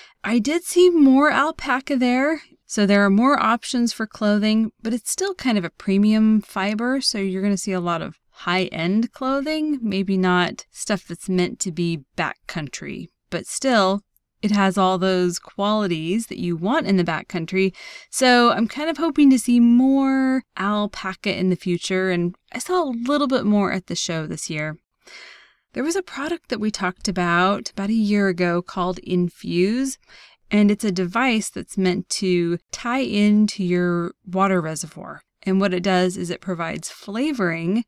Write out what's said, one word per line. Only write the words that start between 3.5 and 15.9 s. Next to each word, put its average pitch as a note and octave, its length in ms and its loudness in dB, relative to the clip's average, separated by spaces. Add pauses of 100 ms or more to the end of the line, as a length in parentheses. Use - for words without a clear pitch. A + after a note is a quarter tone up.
for A3 120 -6
clothing, G#3+ 640 0 (100)
but A3+ 120 -4
it's - 160 -6
still F#4+ 240 -2
kind B3 240 0
of F#3 60 0
a E3+ 80 -8
premium G#3+ 720 2
fiber. G#3+ 600 -4
So - 160 -2
you're F#3+ 240 -4
gonna G3+ 160 0
see G3 140 -6
a F#3 80 -2
lot E3+ 240 -4
of E3 160 -12 (100)
high-end F#3 800 -2
clothing, C#4+ 720 -4
maybe G3 360 -2
not F3+ 540 0
stuff - 360 -6
that's - 220 -10
meant F3+ 320 0
to F#3 100 -6
be E3 320 -4 (140)
backcountry, - 920 -8 (220)
but - 160 -6
still, G3+ 540 0 (420)
it G#3+ 80 0
has G3 260 2
all F#3+ 200 4
those F3+ 420 0
qualities G3 880 -2